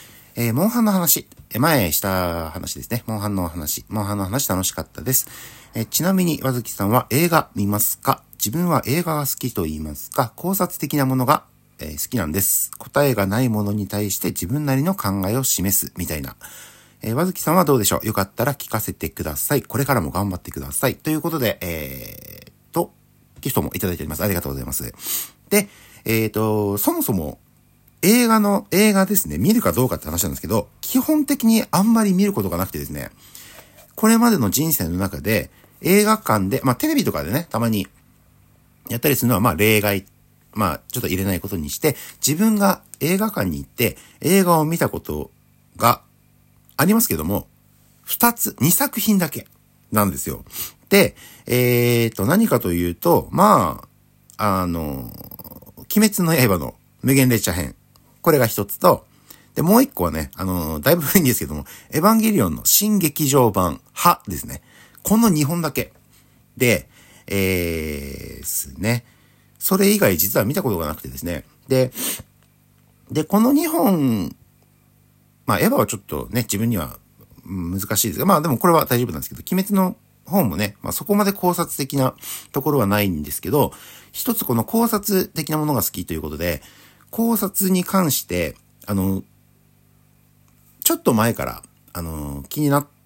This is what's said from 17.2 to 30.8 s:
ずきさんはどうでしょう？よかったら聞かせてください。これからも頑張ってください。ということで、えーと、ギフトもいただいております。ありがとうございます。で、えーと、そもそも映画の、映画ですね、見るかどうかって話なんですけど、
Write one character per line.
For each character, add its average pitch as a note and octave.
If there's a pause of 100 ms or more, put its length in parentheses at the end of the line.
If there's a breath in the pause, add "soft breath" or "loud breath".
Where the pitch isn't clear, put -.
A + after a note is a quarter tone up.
ず F#3
き -
さ D#3
ん E3+
は F#3
ど C#3+
う -
で G2+
し -
ょ -
う？ -
よ A2
か G2
っ F#2+
た -
ら B2
聞 -
か A2
せ -
て -
く -
だ D2+
さ -
い。 A#2+
こ -
れ C#3
か C#3
ら A2+
も C#2+
頑 G2+
張 F2+
っ E2+
て -
く -
だ C#2
さ -
い。 G#2+
と -
い D#3
う D3+
こ E3
と D#3+
で、 -
え D2+
ー -
と、 - (480)
ギ -
フ C3+
ト F2+
も D2
い -
た G#2
だ F2+
い -
て D2
お -
り D2+
ま D#2
す。 E2
あ G#2
り G2
が E2+
と C#2+
う -
ご C2+
ざ C2
い B1
ま C2
す。 B1 (560 loud breath)
で、 G3+ (340 loud breath)
え A2
ー G#2+
と、 G#2+
そ D4
も E4+
そ A#2
も D#2+ (640)
映 A#3
画 A3
の、 G3+
映 G#3
画 F#3+
で G#3
す -
ね、 -
見 D3
る A#3+
か F2+
ど B2+
う -
か E2+
っ -
て -
話 D#2
な -
ん C#2
で C#2
す -
け -
ど、 G#2 (140)